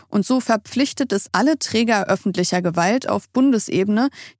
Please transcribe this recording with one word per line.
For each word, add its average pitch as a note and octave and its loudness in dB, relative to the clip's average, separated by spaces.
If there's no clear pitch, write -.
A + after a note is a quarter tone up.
und G#3 0
so B3+ 2
verpflichtet B3 -2
es G3 -2
alle C4+ 2
Träger A3 0
öffentlicher F3+ 0
Gewalt F3+ 0
auf G3+ -2
Bundesebene, A3+ 2